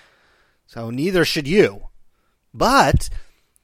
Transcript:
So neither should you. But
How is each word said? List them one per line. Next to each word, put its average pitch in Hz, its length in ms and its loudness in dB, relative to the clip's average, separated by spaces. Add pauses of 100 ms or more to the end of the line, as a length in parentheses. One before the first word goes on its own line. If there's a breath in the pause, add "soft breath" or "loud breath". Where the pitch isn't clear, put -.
(680 soft breath)
So 113 240 -14
neither 165 340 0
should 143 240 -4
you. 143 400 2 (640)
But 190 560 2 (560 soft breath)